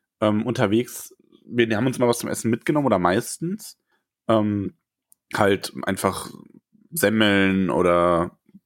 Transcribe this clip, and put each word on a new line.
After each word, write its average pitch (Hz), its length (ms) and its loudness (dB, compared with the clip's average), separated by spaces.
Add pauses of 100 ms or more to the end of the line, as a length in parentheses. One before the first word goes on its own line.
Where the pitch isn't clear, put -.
(220)
Ähm, 107 240 0
unterwegs, 117 680 -2 (300)
wir 113 320 0
haben 117 100 0
uns 135 120 -2
mal 123 100 2
was 120 120 0
zum - 100 -6
Essen - 200 -4
mitgenommen 143 360 -2
oder 107 120 4
meistens. 113 760 -2 (500)
Ähm, 104 480 0 (600)
halt 101 480 0
einfach - 480 -4 (600)
Semmeln 98 800 2
oder 87 680 2 (280)